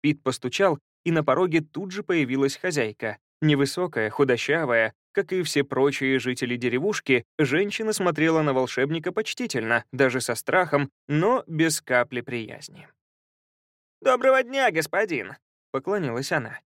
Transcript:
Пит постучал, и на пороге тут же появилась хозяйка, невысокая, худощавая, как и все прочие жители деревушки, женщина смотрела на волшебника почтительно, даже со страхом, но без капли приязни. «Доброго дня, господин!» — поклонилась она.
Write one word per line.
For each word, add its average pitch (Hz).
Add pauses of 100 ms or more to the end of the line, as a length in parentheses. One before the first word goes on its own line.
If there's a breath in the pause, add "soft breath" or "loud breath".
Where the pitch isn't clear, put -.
Пит 151
постучал, 131 (260)
и 170
на 156
пороге 160
тут 180
же 202
появилась 139
хозяйка, 117 (240)
невысокая, 143
худощавая, 123 (180)
как 185
и 185
все 143
прочие 135
жители 123
деревушки, 127 (120)
женщина 202
смотрела 160
на 147
волшебника 143
почтительно, 120
даже 127
со 120
страхом, 143 (180)
но 180
без 160
капли 123
приязни. - (1120)
«Доброго 262
дня, 254
господин!» — 156 (360)
поклонилась 139
она. 123